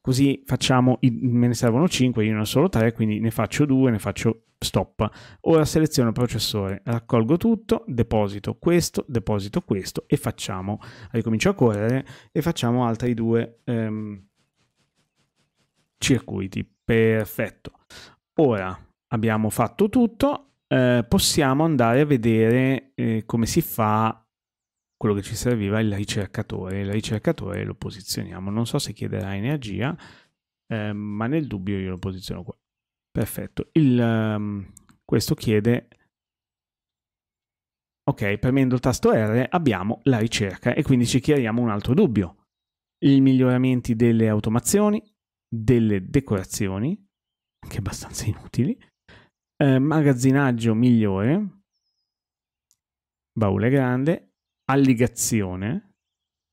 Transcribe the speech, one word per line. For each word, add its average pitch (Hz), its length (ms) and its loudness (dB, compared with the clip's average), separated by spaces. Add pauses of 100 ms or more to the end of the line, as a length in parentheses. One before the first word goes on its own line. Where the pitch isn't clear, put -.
così 131 440 0
facciamo 127 560 2
i, 123 100 4
me 120 360 0
ne 120 60 2
servono 123 340 2
cinque, 120 380 0
io 110 80 0
ne 107 80 -2
ho 107 40 -2
solo 151 240 2
tre, 117 220 2
quindi 107 280 -2
ne 113 120 0
faccio 127 340 0
due, 131 260 2
ne 104 80 0
faccio - 460 -4 (180)
stop. - 760 -6
Ora 160 240 4
seleziono 139 440 0
il 101 60 -4
processore, 107 720 -4
raccolgo 117 500 0
tutto, 226 520 0
deposito 107 680 -4
questo, 175 520 0
deposito 110 520 -4
questo - 460 -6
e 147 80 2
facciamo, 101 640 -6 (320)
ricomincio 113 380 0
a 202 60 0
correre 117 500 0 (260)
e 156 100 -2
facciamo 123 440 -2
altri 117 280 -2
due, 113 520 -2
ehm, 107 640 -6 (1700)
circuiti. 101 680 -2 (180)
Perfetto. 113 1000 -2 (600)
Ora 98 380 0 (360)
abbiamo 110 360 0
fatto 160 400 0
tutto, 254 720 0 (140)
eh, 123 360 4
possiamo 147 560 2
andare 123 340 4
a 151 60 4
vedere, 120 920 2
eh, 113 300 -2
come 113 200 0
si 170 160 0
fa 110 640 0 (680)
quello 107 180 0
che 101 100 -2
ci 113 120 -10
serviva, 110 460 0
il 107 120 0
ricercatore. 98 840 -6
Il 98 100 -4
ricercatore 104 760 -4
lo 98 100 -8
posizioniamo, 95 720 -10
non 110 160 -2
so 143 140 -4
se - 140 -8
chiederà 98 420 -8
energia, 117 580 -6 (760)
ehm, 104 260 -6
ma 104 300 -6
nel 147 200 -2
dubbio 101 300 -6
io 95 120 -6
lo 90 100 -8
posiziono 92 440 -10
qua. - 140 -16 (560)
Perfetto. - 600 -6
Il, 131 260 4
ehm, 107 760 -4 (320)
questo 123 300 -2
chiede, 113 520 0 (2250)
ok, 104 300 -2
premendo 131 340 2
il 123 80 -2
tasto 139 300 0
R 117 400 2
abbiamo 113 540 0
la 131 120 4
ricerca 110 560 -2
e - 80 -2
quindi 123 240 2
ci 123 140 0
chiariamo 120 420 0
un 120 80 0
altro 104 240 -2
dubbio. 120 540 0 (580)
I 139 160 8
miglioramenti 127 760 2
delle 113 340 4
automazioni, 127 720 0 (480)
delle 110 640 2
decorazioni, 107 960 -4 (560)
anche - 140 -10
abbastanza - 480 -10
inutili, 127 500 -4 (840)
eh, 135 200 4
magazzinaggio 131 960 2
migliore, 117 880 2 (1700)
baule 104 380 0
grande, 131 680 0 (340)
alligazione, 117 1300 0 (560)